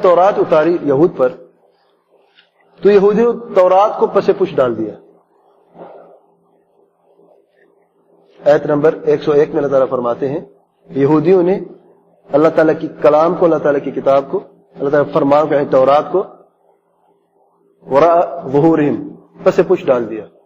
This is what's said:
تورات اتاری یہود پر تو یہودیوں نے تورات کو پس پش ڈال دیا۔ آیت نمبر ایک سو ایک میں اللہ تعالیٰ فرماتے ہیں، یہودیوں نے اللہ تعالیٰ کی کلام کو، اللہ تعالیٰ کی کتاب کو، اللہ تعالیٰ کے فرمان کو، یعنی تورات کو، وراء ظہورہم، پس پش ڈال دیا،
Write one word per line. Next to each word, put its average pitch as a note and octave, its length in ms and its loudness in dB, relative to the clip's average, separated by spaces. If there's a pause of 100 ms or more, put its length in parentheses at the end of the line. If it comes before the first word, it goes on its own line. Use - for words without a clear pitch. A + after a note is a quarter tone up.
تورات F3+ 360 4
اتاری E3+ 440 0
یہود D3 360 0
پر B2+ 140 0 (1500)
تو G3+ 100 4
یہودیوں G#3 420 2
نے - 220 -14
تورات F#3 440 2
کو A3 80 2
پس G3+ 300 0
پش F3+ 180 -4
ڈال B2 220 -2
دیا۔ G#2+ 160 -8 (3500)
آیت D3 200 2
نمبر D3+ 380 0
ایک D3 200 0
سو D#3 80 -2
ایک D3 180 2
میں D#3 80 -6
اللہ C#3+ 100 -2
تعالیٰ C3 220 0
فرماتے B2 400 -4
ہیں، D#3 100 -6 (500)
یہودیوں D3+ 540 0
نے F#3 160 -2 (720)
اللہ D3+ 160 2
تعالیٰ D#3 320 2
کی D#3 80 -8 (140)
کلام D#3 340 2
کو، F3 100 0
اللہ D#3+ 100 2
تعالیٰ C#3+ 280 -2
کی C3+ 80 -10
کتاب C3+ 400 0
کو، F#3+ 80 -6 (400)
اللہ C#3 100 -6
تعالیٰ D3 160 0
کے C#3+ 80 -8
فرمان D3 340 0
کو، D3+ 60 -4
یعنی C#3+ 120 0
تورات C#3+ 460 2
کو، F#3 120 -2 (1600)
وراء E3+ 680 0
ظہورہم، D3 680 0 (280)
پس F#3+ 240 2
پش F3+ 180 -2
ڈال B2 240 -2
دیا، G#2+ 160 -12 (200)